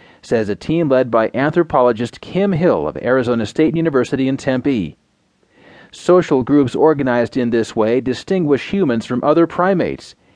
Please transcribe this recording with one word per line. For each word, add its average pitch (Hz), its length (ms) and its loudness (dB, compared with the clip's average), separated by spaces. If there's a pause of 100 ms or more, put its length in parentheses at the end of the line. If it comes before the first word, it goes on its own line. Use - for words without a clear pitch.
(240)
says 110 260 -2
a 101 60 -2
team 160 340 -2
led 127 220 0
by 113 240 2
anthropologist 131 840 0
Kim 196 320 -4
Hill 143 360 0
of 73 100 -8
Arizona 120 480 0
State 156 300 0
University 156 520 0
in 135 100 -2
Tempe. 127 600 -2 (920)
Social 170 500 2
groups 131 320 2
organized 131 640 0
in 120 140 0
this 113 240 0
way 113 260 0
distinguish 143 720 -2
humans 135 340 0
from 123 180 -4
other 156 220 2
primates, 170 680 -2 (200)